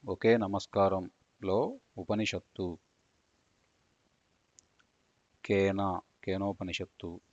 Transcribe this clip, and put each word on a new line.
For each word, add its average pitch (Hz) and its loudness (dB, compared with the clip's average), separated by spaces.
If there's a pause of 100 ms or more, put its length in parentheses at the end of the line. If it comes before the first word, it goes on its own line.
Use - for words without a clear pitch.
ఒకే 110 4
నమస్కారంలో 98 0 (200)
ఉపనిషత్తు. 95 -4 (2750)
కేన, 98 2 (240)
కేనోపనిషత్తు. 92 -6 (120)